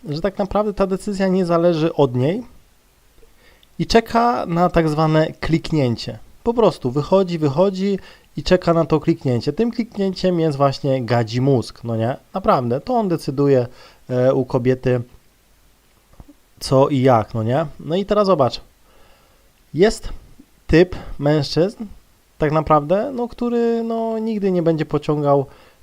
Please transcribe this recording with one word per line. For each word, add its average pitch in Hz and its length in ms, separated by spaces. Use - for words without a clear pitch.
że 151 120
tak 190 160
naprawdę 208 360
ta 196 140
decyzja 190 400
nie 185 180
zależy 170 480
od 131 220
niej 160 280
i 170 60
czeka 233 600
na 175 240
tak 160 200
zwane 156 420
kliknięcie. 131 880
Po 233 100
prostu 214 380
wychodzi, 175 480
wychodzi 185 600
i 151 60
czeka 180 300
na 165 120
to 156 140
kliknięcie. 139 540
Tym 233 180
kliknięciem 190 680
jest 156 180
właśnie 135 480
gadzi 120 360
mózg, 131 420
no 113 120
nie? 113 220
Naprawdę, 147 480
to 254 120
on 226 140
decyduje, 143 600
e, 123 240
u 135 120
kobiety 127 560
co 135 300
i 139 120
jak, 123 320
no 113 100
nie? 131 220
No 147 160
i 196 100
teraz 208 220
zobacz. 147 340
Jest 190 360
typ 180 220
mężczyzn, 151 680
tak 156 140
naprawdę, 156 640
no, 240 120
który, 233 560
no, 226 360
nigdy 208 320
nie 180 120
będzie 156 220
pociągał 143 600